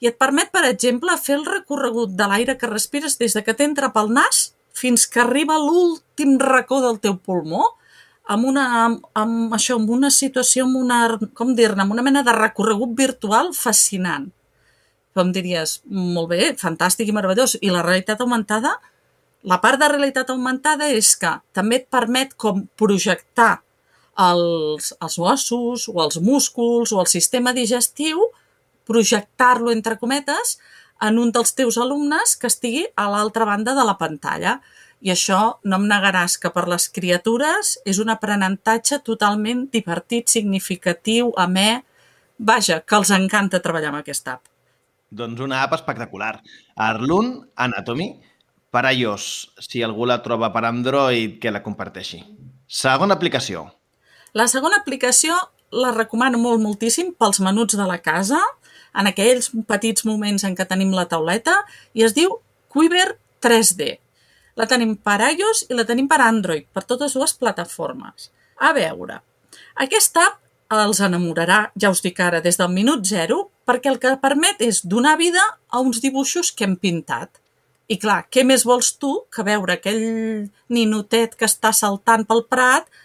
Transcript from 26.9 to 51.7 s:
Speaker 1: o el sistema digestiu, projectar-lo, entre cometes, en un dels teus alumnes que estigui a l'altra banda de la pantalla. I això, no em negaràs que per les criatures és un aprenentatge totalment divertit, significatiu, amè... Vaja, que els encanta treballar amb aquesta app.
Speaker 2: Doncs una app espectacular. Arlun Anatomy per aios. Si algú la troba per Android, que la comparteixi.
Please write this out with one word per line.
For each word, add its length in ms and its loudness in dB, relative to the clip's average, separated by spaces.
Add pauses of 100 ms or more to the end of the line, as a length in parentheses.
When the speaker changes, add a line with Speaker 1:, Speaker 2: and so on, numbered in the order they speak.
Speaker 1:
o 80 2
el 80 0
sistema 480 0
digestiu, 720 0 (560)
projectar-lo, 880 2
entre 240 -2
cometes, 640 -4 (380)
en 240 0
un 80 2
dels 240 0
teus 240 0
alumnes 640 0
que 80 -2
estigui 380 -2 (100)
a 160 0
l'altra 320 -2
banda 320 0
de 80 2
la 160 0
pantalla. 540 -4 (500)
I 80 0
això, 460 0 (100)
no 80 0
em 140 0
negaràs 500 0
que 80 -4
per 240 -4
les 160 -2
criatures 840 0 (100)
és 160 -2
un 80 -2
aprenentatge 960 -2
totalment 720 -2
divertit, 580 -2
significatiu, 1040 -2
amè... 460 2 (560)
Vaja, 420 2
que 160 0
els 160 2
encanta 480 2
treballar 320 -4
amb 80 -8
aquesta 380 -10
app. 100 -20 (640)
Speaker 2:
Doncs 320 -8
una 220 -2
app 100 -2
espectacular. 640 -8 (400)
Arlun 640 0 (100)
Anatomy 600 -4 (580)
per 160 0
aios. 720 -4
Si 240 -6
algú 240 -2
la 160 0
troba 300 -2
per 100 -2
Android, 800 0
que 100 -2
la 80 -6
comparteixi. 640 -12 (420)